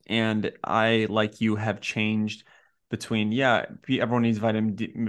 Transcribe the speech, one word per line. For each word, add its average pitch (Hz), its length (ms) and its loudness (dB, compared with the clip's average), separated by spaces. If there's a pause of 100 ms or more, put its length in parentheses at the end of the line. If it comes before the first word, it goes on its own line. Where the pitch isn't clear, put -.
And 110 440 0 (120)
I, 110 460 2
like 107 300 0
you, 110 160 2
have 104 260 -2
changed 107 600 -2 (460)
between, 107 420 -2
yeah, 120 340 2 (180)
p-, 127 180 0
everyone 120 220 2
needs 113 160 2
vitamin 110 360 0
D, 107 160 -6 (180)